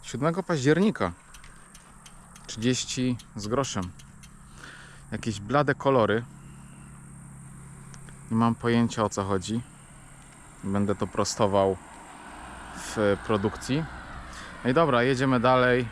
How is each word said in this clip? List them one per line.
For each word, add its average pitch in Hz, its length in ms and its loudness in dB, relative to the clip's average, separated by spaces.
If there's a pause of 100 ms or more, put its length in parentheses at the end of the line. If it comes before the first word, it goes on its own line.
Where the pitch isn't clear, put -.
Siódmego 165 400 -2
października. 156 680 2 (1300)
Trzydzieści 123 720 -2 (200)
z 104 120 -6
groszem. 110 420 -2 (1200)
Jakieś 104 280 -4
blade 135 340 2
kolory. 120 500 4 (2000)
Nie 113 60 0
mam 117 180 4
pojęcia, 117 500 2
o 104 40 0
co 101 160 -2
chodzi. 98 360 -2 (1040)
Będę 98 300 0
to 98 120 -2
prostował 98 680 2 (1000)
w 101 400 0 (100)
produkcji. 110 580 0 (800)
No 120 60 2
i 131 40 2
dobra, 139 280 6
jedziemy 131 380 4
dalej. 123 520 6